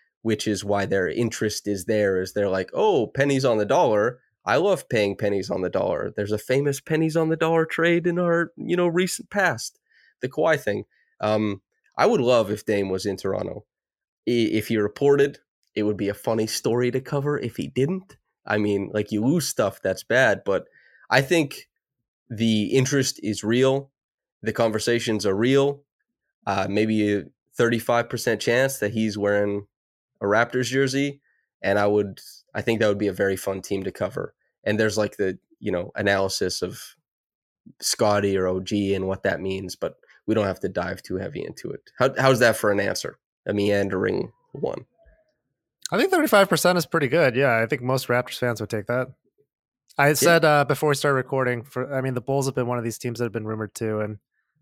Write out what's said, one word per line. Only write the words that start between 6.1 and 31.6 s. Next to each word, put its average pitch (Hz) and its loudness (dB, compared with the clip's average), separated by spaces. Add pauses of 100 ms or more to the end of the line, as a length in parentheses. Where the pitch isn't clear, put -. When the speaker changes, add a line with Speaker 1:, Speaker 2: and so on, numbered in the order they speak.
Speaker 1:
There's 104 -4
a 104 -2
famous 139 -2
pennies 160 -2
on 160 0
the 160 0
dollar 160 2
trade 170 0
in 175 0
our, 170 0
you 165 -4
know, 175 2
recent 180 -2
past, 175 -2 (420)
the 127 -4
Kawhi 156 0
thing. 104 -4 (360)
Um, 107 0 (340)
I 147 4
would 220 4
love 117 2
if 107 -6
Dame 101 0
was 95 -2
in 98 -2
Toronto. 98 -6 (600)
I-, 117 2
if 107 0
he 113 0
reported, 139 2 (380)
it 107 0
would 104 0
be 101 -2
a 101 -2
funny 113 -2
story 123 0
to 131 -2
cover 143 -4
if - -8
he 143 -6
didn't. 160 -4 (280)
I 107 -2
mean, 101 0
like, 107 -2
you 107 0
lose 147 2
stuff, - -2
that's 95 -2
bad, 113 2
but 92 0 (440)
I 131 6
think 151 0 (600)
the 110 2 (100)
interest 135 0
is 104 -4
real. 131 2 (500)
The 110 -4
conversations 110 0
are 98 0
real. 139 2 (600)
Uh, 95 -2
maybe 107 2
a 92 -2 (300)
thirty-five 117 0
percent 117 -2
chance 131 0
that 104 -2
he's 110 -2
wearing 101 0 (540)
a 107 -8
Raptors 120 2
jersey. 135 -2 (420)